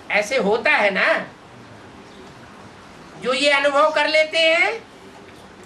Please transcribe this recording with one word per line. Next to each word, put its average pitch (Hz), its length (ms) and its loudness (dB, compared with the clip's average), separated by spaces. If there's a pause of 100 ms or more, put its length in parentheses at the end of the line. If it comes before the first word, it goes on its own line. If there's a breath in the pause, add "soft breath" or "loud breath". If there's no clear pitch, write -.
(120)
ऐसे 208 280 -2
होता 233 320 0
है 208 180 2
ना, 202 180 0 (2250)
जो 240 100 -2
ये 285 200 0
अनुभव 285 400 2
कर 302 160 0
लेते 311 300 0
हैं, 339 340 2 (920)